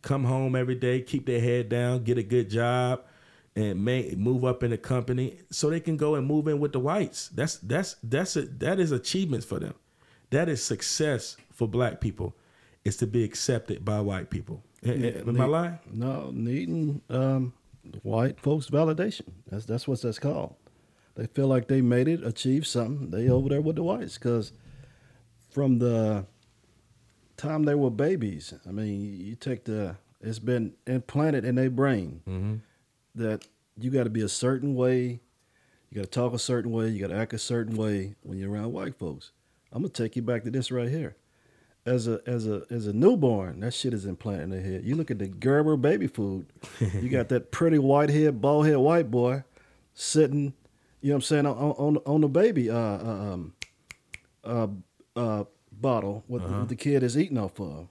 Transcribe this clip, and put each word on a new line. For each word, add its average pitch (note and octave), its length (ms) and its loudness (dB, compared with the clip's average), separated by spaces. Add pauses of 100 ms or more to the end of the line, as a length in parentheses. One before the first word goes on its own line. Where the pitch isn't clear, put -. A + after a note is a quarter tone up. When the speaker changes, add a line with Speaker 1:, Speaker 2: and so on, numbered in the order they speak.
Speaker 1:
come C#3 220 0
home C3 320 0
every B2+ 180 0
day, B2 280 0
keep C3 260 -4
their A#2+ 140 2
head A#2+ 280 2
down, A#2+ 340 2
get A#2+ 140 2
a A2+ 60 0
good A2 260 2
job, B2 540 2 (520)
and G2+ 300 0
may, A#2+ 320 0
move B2 260 0
up B2+ 200 0
in A#2+ 80 0
the A2 80 -2
company B2+ 580 -2 (140)
so - 180 0
they E3 100 0
can D#3+ 160 -2
go D3+ 200 2
and C3+ 100 0
move D3+ 220 2
in D3 120 0
with D3 120 0
the C3 80 -2
whites. D#3+ 500 -2
That's, D#3 280 -4
that's, - 440 -4
that's C#3 340 -2
a, D#3 80 0
that - 360 -2
is E3 120 2
achievements D3+ 540 -2
for - 140 -6
them. - 160 -8 (560)
That E3 180 2
is C3+ 140 -2
success - 760 -2 (140)
for A#2 160 -2
black A#2 340 -2
people, - 340 -4 (480)
is G#2 140 -2
to B2 80 0
be A2+ 180 0
accepted - 600 -4
by G#2 160 0
white F#2+ 300 -4
people. - 320 -10 (200)
A-, A#2+ 80 0
a-, - 40 -2
Speaker 2:
Yeah, A#2+ 120 -2 (120)
Speaker 1:
am - 100 -6
I B2 160 4
Speaker 2:
need-, C#3+ 60 2
Speaker 1:
lying? E3+ 280 -2 (140)
Speaker 2:
no, B2+ 400 -4
needing, D3+ 680 -2 (100)
um, C3 420 0 (500)
white A2+ 360 0
folks' C#3+ 300 0
validation. D#3+ 540 0 (240)
That's, G#2+ 180 -8
that's A2+ 220 -4
what C3 140 -2
that's A#2 180 -4
called. - 340 -4 (600)
They A2+ 100 -6
feel C#3 220 0
like B2+ 200 2
they C3+ 140 4
made B2 260 4
it, E3+ 160 0
achieved C3 440 0
something. B2 420 -2
They A2 200 0
over C3+ 200 4
there C#3+ 120 0
with D#3 160 0
the C#3 60 -2
whites, G3+ 360 -4
'cause A#2 320 -2 (1000)
from C3 300 4
the A2 480 2 (1120)
time D#3 260 -2
they D3 120 4
were C#3 140 4
babies, A2+ 640 -2 (140)
I F2+ 40 -12
mean, G2+ 480 -6
you G2+ 160 -10
take B2 300 -6
the, G#2 300 -4 (260)
it's A2 180 -6
been A2+ 340 0 (140)
implanted C3 580 0
in B2 100 0
their C3 140 2
brain A#2 580 0
Speaker 1:
Mm-hmm. F#2+ 280 -4 (600)
Speaker 2:
that A2 300 -4 (320)
you A#2+ 120 -4
gotta B2+ 200 2
be A2 120 0
a G#2 80 0
certain C3 460 0
way, B2+ 460 0 (680)
you - 60 -14
gotta G2 120 -6
talk A#2+ 260 0
a A#2+ 60 -2
certain A#2+ 320 -2
way, A2+ 180 0
you G#2+ 100 -2
gotta F#2 200 -4
act A2 140 -4
a A2+ 60 -6
certain A2+ 360 -2
way G#2 480 -2
when F#2+ 140 -10
you're G2 140 -4
around G#2+ 220 -4
white F3+ 260 -8
folks. D2 320 -10 (400)
I'm A#2 100 -6
gonna F#3+ 80 -2
take A2+ 260 -4
you B2 60 -2
back A#2 220 -2
to A#2 80 -6
this B2+ 200 -4
right B2 180 -2
here. D3 260 -6 (720)
As A#2+ 220 0
a, A2+ 200 0
as A#2+ 180 -2
a, G#2 240 -2
as A#2 180 -4
a G2+ 60 -2
newborn, A2+ 680 4
that A#2+ 120 -4
shit B2 200 -2
is G2+ 120 -4
implanted F#2+ 380 -6
in F2 60 -6
their F#2+ 120 -6
head. F#2+ 220 -6
You B2 120 0
look D#3+ 140 -2
at G#2+ 80 -4
the G2 100 -4
Gerber C#3 500 2
baby D3 300 2
food, G2 400 -4 (240)
Speaker 1:
<laughs> - 80 -18 (220)
Speaker 2:
you B2 80 -2
got B2+ 200 0
that B2 220 0
pretty D#3+ 280 4
white C#3 300 6
head, D3 320 4
bald D3+ 260 6
head D3+ 100 6
white D3+ 320 6
boy B2 340 2 (500)
sitting, C#3+ 600 2 (480)
you C#3 80 0
know C#3+ 60 4
what - 0 -
I'm C3+ 60 2
saying, C#3+ 240 2
on, C#3 100 0
on, C#3+ 500 2
on D3 160 4
the D3 60 6
baby, D#3 420 4
uh, A2+ 80 0
uh, G#2 560 -2
um, C3 200 -8 (880)
uh, A2+ 240 -2 (480)
uh, A2 280 -2 (380)
bottle A2 460 0
what, B2 140 -4
Speaker 1:
Uh-huh. F#2+ 180 -2
Speaker 2:
what A2+ 100 -2
the B2+ 60 -4
kid C#3+ 280 2
is B2 140 2
eating D#3 200 2
off G2+ 220 -4
of. E2 320 -8